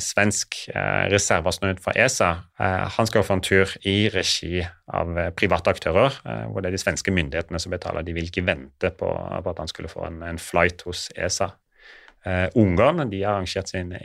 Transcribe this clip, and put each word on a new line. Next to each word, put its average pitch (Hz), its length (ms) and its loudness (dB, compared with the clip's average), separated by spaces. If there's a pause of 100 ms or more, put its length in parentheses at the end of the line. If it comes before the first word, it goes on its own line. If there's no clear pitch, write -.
svensk, - 540 0 (160)
eh, 98 340 0
reserveastronaut 95 720 2
for - 160 -2
esa, 101 380 4 (260)
eh, 95 240 2 (140)
han 117 100 4
skal 107 140 4
jo - 80 0
få 95 80 2
en - 20 0
tur 95 320 4 (160)
i 101 240 4
regi 90 480 -2 (320)
av, 85 240 -2
eh, 85 140 0
private 90 420 2
aktører, 101 400 2 (140)
eh, 110 260 -6
hvor 98 80 -4
det 92 140 -4
er - 20 -2
de - 80 -6
svenske - 320 -2
myndighetene 82 420 -2
som 90 140 -6
betaler. 85 320 -6
De 85 80 -6
vil 85 160 -4
ikke 90 160 -4
vente 80 480 -2
på, 92 160 -4 (340)
på 92 120 -6
at - 100 -10
han - 80 -6
skulle 82 160 -12
få 85 180 -10
en, 82 160 -10
en 82 140 -6
flight 87 480 0
hos - 320 -8
esa. 95 380 -2 (720)
Eh, 92 300 0
Ungarn, 117 520 4
de 95 140 -4
har 101 160 0
arrangert 92 320 -4
sin 90 220 -6 (120)